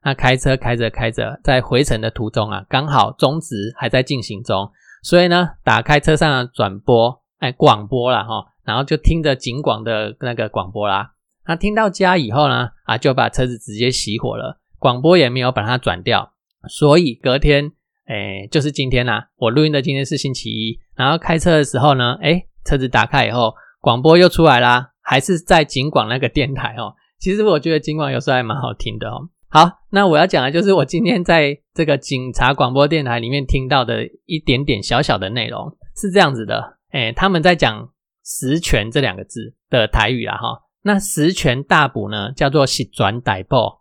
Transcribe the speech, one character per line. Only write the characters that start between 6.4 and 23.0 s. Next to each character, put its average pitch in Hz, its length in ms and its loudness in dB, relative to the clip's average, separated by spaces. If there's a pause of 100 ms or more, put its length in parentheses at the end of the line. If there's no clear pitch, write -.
转 101 280 -4
播， 120 420 2 (160)
哎， 131 140 -4
广 110 360 2
播 123 240 -2
啦 110 120 0
齁， 107 200 -8 (200)
然 110 120 -4
后 131 80 -2
就 151 140 -2
听 - 240 2
着 147 140 0
警 127 260 -8
广 113 220 -2
的 107 360 -4
那 123 140 -6
个 113 160 -4
广 98 220 -6
播 104 160 -4
啦。 98 240 -2 (340)
那 - 100 -4
听 202 200 -2
到 214 160 0
家 185 260 0
以 120 140 -2
后 143 180 2
呢， 123 200 -2 (160)
啊， 113 120 -2
就 135 160 0
把 120 160 0
车 131 160 0
子 123 140 -6
直 104 160 -14
接 120 160 0
熄 110 280 -4
火 110 160 -6
了， 113 240 -12 (200)
广 123 200 0
播 160 160 6
也 143 140 4
没 127 100 -4
有 127 120 0
把 104 120 -2
它 120 140 -2
转 90 240 -4
掉。 101 320 -2 (360)
所 151 300 4
以 147 140 0
隔 131 260 -2
天， 147 320 2 (360)
哎， 101 440 -8
就 160 80 2
是 143 140 -2
今 135 160 -2
天 123 180 2
啊， 113 200 -4 (100)
我 117 120 0
录 143 140 2
音 156 80 2
的 143 100 0
今 135 140 -2
天 135 100 -2
是 143 120 -4
星 131 160 -4
期 - 160 -10
一， 110 280 -6 (180)
然 127 140 0
后 160 80 2
开 165 220 -2
车 175 120 2
的 156 120 6
时 135 160 -2
候 143 140 4
呢， 123 280 0
哎， 165 220 0 (220)
车 143 120 0
子 131 120 -2
打 110 160 2